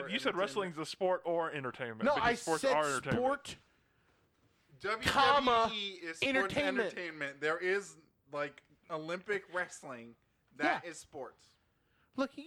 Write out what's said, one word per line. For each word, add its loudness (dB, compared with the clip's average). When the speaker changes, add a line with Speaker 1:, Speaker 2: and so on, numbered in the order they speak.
Speaker 1:
you -2
said 0
Speaker 2:
entertainment. 0
Speaker 1:
wrestling's 0
a -4
sport 2
or 0
entertainment. -6
Speaker 3:
No, 4
Speaker 1:
because 2
Speaker 3:
I 4
Speaker 1:
sports 0
Speaker 3:
said 4
Speaker 1:
are 4
entertainment. 0
Speaker 3:
sport, 0
Speaker 2:
W -2
W -4
E -10
Speaker 3:
comma, 6
Speaker 2:
is -6
sports -4
Speaker 3:
entertainment. 2
Speaker 2:
entertainment. -6
There 0
is, -2
like, -6
Olympic -4
wrestling. -8
That 0
Speaker 3:
Yeah. -12
Speaker 2:
is -12
sports. -14
Speaker 3:
Look, -2
you -14